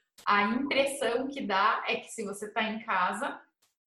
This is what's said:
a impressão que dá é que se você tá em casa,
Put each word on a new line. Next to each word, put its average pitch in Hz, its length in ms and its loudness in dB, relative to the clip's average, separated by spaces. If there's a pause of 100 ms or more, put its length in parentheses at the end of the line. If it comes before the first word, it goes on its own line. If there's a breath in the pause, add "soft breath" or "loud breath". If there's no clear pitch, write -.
(260)
a 202 180 4
impressão 262 840 0
que 277 140 -8
dá 202 440 2
é 226 100 0
que - 140 -12
se 220 140 -6
você 202 260 -8
tá 226 140 0
em 214 200 -4
casa, 202 560 0 (460)